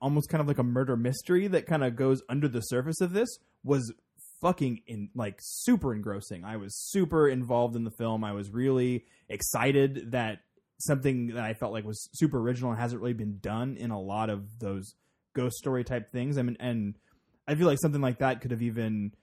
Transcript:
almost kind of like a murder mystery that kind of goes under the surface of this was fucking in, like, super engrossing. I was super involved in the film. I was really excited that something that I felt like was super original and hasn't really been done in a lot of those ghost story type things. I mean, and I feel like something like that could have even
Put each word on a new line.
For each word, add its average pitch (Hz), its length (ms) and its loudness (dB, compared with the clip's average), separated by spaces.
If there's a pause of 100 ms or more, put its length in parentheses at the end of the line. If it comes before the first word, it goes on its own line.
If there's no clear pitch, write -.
almost 147 300 2
kind 156 100 2
of 147 80 2
like 139 100 2
a 131 60 4
murder 127 320 2
mystery 135 520 2
that 185 180 2
kind 156 180 2
of 120 100 2
goes 131 320 2
under 143 220 2
the 117 140 -2
surface 131 400 -2
of 175 100 2
this 220 160 2 (340)
was 127 300 2 (480)
fucking 143 460 2
in, 104 280 -8
like, 107 260 -4
super 170 520 2
engrossing. 101 500 -6
I 107 140 -8
was 101 180 -10 (160)
super 160 380 6
involved 120 480 2
in 117 80 -2
the 110 60 -4
film. 110 340 -2
I 104 80 -4
was 101 180 -6
really 127 540 2 (240)
excited 135 840 2
that 113 260 0 (400)
something 131 560 0
that 120 100 -4
I 110 80 -2
felt 107 220 -4
like 107 100 -4
was 107 300 -8
super 143 240 2
original 123 320 0
and 113 100 -2
hasn't 120 200 -2
really 120 140 -2
been 104 260 -4
done 113 360 -4
in 117 140 -6
a 104 100 -4
lot 104 300 -2
of 101 280 -8
those 98 360 -6 (400)
ghost 123 220 -2
story 127 280 -2
type 120 280 -6
things. 135 260 -2
I 127 40 2
mean, 120 180 -2
and 110 340 -2 (540)
I 147 80 0
feel 175 100 4
like 139 140 4
something 147 200 2
like 127 200 0
that 131 200 0
could 120 120 -6
have 113 100 -2
even 110 500 -2 (100)